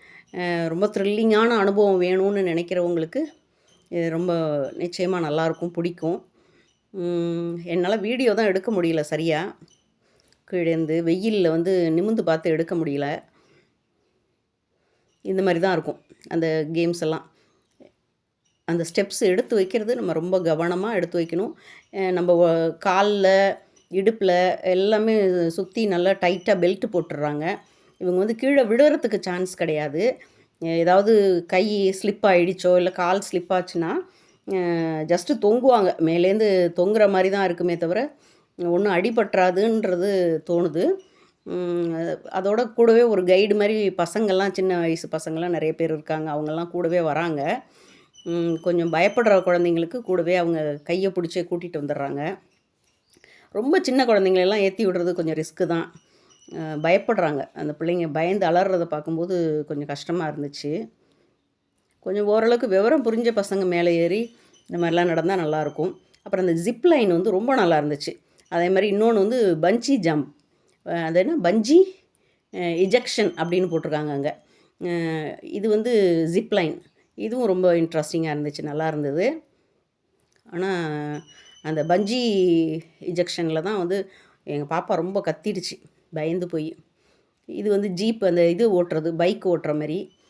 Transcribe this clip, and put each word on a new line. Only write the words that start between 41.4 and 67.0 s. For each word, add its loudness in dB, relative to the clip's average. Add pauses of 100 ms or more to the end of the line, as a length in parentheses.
ம், -4 (300)
அதோட -2
கூடவே 6
ஒரு 2
கைடு 4
மாதிரி 2
பசங்கள்லாம், 0
சின்ன 0
வயசு -2
பசங்கள்லாம் -6
நிறைய -2
பேர் -2
இருக்காங்க. -6
அவங்கெல்லாம் -4
கூடவே -2
வராங்க. -2 (640)
ம், -2
கொஞ்சம் 0
பயப்படுற 4
குழந்தைங்களுக்கு 0
கூடவே 0
அவங்க -2
கையை -2
பிடிச்சே -4
கூட்டிட்டு -6
வந்துடுறாங்க. -6 (1120)
ரொம்ப 0
சின்ன 0
குழந்தைங்களெல்லாம் 2
ஏத்தி 0
விடுறது 0
கொஞ்சம் -4
ரிஸ்க்கு -4
தான். -4 (600)
அ, -12
பயப்படுறாங்க. 0
அந்த -8
பிள்ளைங்க -2
பயந்து 0
அலறத 2
பார்க்கும்போது -2
கொஞ்சம் -6
கஷ்டமா -6
இருந்துச்சு. -8 (1080)
கொஞ்சம் -2
ஓரளவுக்கு 2
விவரம் 4
புரிஞ்ச 0
பசங்க -2
மேலே 2
ஏறி -2 (300)
இந்த -2
மாதிரிலாம் 2
நடந்தா 0
நல்லாயிருக்கும். -2 (260)
அப்புறம் -2
அந்த 2
ஜிப் -2
லைன் 6